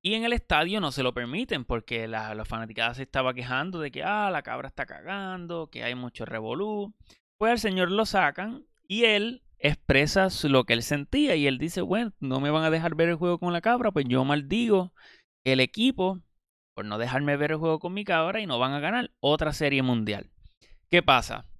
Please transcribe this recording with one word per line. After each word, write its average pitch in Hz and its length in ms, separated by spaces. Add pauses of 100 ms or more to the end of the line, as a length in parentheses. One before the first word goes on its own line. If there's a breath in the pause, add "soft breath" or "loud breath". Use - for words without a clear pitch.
Y 202 100
en 226 100
el 233 80
estadio 185 480
no 151 100
se 131 140
lo 123 100
permiten 135 500
porque 113 440
la, 110 260
la 107 100
fanaticada 113 500
se 135 100
estaba 127 300
quejando 131 440
de 147 140
que, 139 100
"Ah, 202 300
la 147 100
cabra 131 240
está 135 180
cagando, 175 840
que 117 140
hay 123 100
mucho 123 300
revolú". 190 680 (460 soft breath)
Pues 220 140
al 240 80
señor 185 300
lo 214 140
sacan 196 600 (240)
y 226 160
él 220 380 (160)
expresa 147 720
su, - 180
lo 131 160
que - 80
él 117 100
sentía 185 540
y 143 100
él 131 120
dice, 170 240
"Bueno, 196 360
no 131 220
me 143 100
van 156 140
a 160 60
dejar 160 260
ver 165 140
el 170 40
juego 175 240
con 175 140
la 170 80
cabra, 233 320
pues 135 160
yo 131 160
maldigo 180 680 (520 loud breath)
el 131 160
equipo 180 600 (540)
por 104 100
no 104 140
dejarme 135 380
ver 147 160
el 156 60
juego 160 200
con 175 160
mi 202 100
cabra 185 360
y 208 60
no 127 120
van 131 140
a 143 80
ganar 214 400
otra 151 320
serie 139 300
mundial". 110 480 (600 soft breath)
¿Qué 175 120
pasa? 123 440 (140)